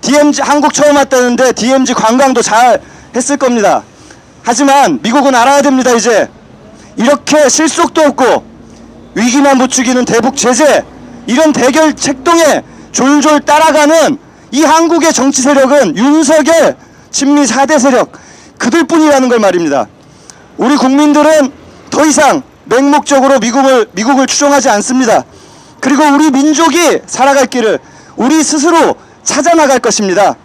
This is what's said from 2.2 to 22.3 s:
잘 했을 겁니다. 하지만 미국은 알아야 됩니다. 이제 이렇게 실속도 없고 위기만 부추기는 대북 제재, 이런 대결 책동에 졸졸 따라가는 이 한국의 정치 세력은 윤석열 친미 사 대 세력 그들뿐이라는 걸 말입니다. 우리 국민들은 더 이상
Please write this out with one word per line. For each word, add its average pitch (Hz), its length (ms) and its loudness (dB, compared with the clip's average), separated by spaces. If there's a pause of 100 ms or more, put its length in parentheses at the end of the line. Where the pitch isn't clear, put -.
잘 233 380 0 (360)
했을 262 220 -4
겁니다. 202 440 0 (600)
하지만 254 600 0
미국은 254 320 0
알아야 269 280 2
됩니다. 262 300 0
이제 220 360 0 (680)
이렇게 285 520 0
실속도 311 540 -2
없고 240 420 0 (680)
위기만 269 440 0
부추기는 254 460 -2
대북 233 320 -2
제재, 269 480 0 (420)
이런 302 260 0
대결 294 420 0
책동에 294 680 -2 (300)
졸졸 294 480 0
따라가는 302 760 2 (320)
이 277 140 0
한국의 320 480 0
정치 262 280 -2
세력은 262 560 0
윤석열 302 800 0 (340)
친미 285 360 0
사 240 180 -2
대 302 140 0
세력 240 340 0 (460)
그들뿐이라는 311 720 0
걸 240 100 0
말입니다. 170 480 -2 (720)
우리 269 180 0
국민들은 294 760 2 (400)
더 - 140 0
이상 262 380 0 (220)